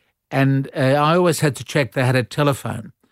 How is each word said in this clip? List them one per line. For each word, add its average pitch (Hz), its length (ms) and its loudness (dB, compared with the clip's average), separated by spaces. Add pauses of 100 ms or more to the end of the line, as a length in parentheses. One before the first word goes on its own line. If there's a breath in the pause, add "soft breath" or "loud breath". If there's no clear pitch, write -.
(300)
and, 135 440 0
uh, 160 60 -4
I 147 360 2
always 180 240 2
had 143 160 0
to 120 80 -14
check 143 280 -2
they 135 140 -2
had 127 100 2
a 127 60 2
telephone, 117 720 -4 (200)